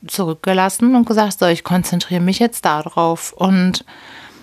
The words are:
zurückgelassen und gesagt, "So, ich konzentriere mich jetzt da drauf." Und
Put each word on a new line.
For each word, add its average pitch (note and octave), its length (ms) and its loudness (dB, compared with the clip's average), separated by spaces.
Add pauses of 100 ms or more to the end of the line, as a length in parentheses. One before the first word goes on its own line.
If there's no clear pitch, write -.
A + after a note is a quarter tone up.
zurückgelassen F#3+ 920 0
und A#3+ 100 4
gesagt, G#3 320 0
"So, F#3 80 2
ich E3+ 160 2
konzentriere F3+ 580 -2
mich F#3 200 0
jetzt A#3 240 -2
da D3+ 180 0
drauf." E3 500 -2
Und F#3 520 0 (580)